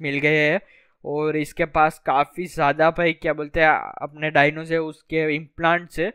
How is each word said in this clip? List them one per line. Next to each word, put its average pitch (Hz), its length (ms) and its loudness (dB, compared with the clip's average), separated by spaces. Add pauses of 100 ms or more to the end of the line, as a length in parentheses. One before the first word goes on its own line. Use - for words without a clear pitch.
मिल 143 180 -4
गए 151 200 2
हैं। 156 200 2 (440)
और 151 320 -4
इसके 156 300 -4
पास 156 400 2
काफ़ी - 400 0
ज़्यादा 156 440 2
भाई 165 220 0
क्या 156 200 -4
बोलते 151 280 -4
हैं 156 80 6 (340)
अपने 151 280 -6
डायनो 156 340 2
से 165 140 -2
उसके 160 460 -4 (100)
इम्प्लांट 170 560 -2
से। 160 240 -2